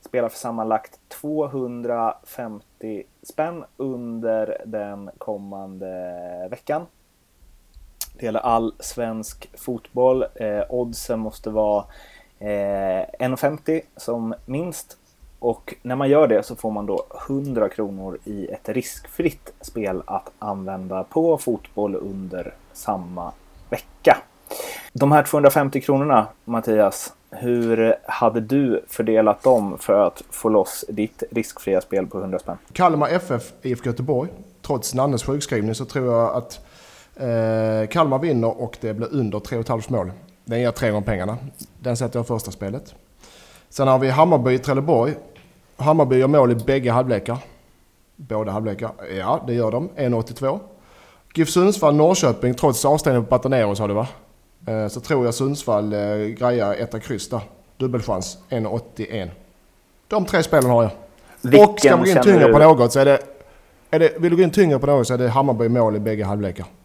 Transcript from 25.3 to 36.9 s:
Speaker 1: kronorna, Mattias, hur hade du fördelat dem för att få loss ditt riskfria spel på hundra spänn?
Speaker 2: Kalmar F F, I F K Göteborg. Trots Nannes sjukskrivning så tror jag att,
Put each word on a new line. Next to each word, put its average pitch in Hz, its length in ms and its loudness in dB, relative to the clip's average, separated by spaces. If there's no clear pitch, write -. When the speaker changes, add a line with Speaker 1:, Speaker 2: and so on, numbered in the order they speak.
Speaker 1:
kronorna, 135 480 2
Mattias, 110 680 0
hur 113 640 0
hade 113 360 0
du 127 460 0
fördelat 110 560 0
dem 107 360 2
för 101 280 2
att - 240 -6
få - 180 -4
loss 104 400 0
ditt 104 420 -6
riskfria 98 500 -4
spel 92 260 -4
på 95 120 -10
hundra 92 200 -6
spänn? - 180 -10
Speaker 2:
Kalmar 156 380 2
F 180 200 -2
F, 123 120 -4
I 131 100 -6
F 117 120 -4
K 127 60 -4
Göteborg. 131 400 -4
Trots - 320 -6
Nannes 131 300 -2
sjukskrivning 120 520 -4
så 131 100 -10
tror 127 280 -2
jag 117 220 0
att, - 240 -8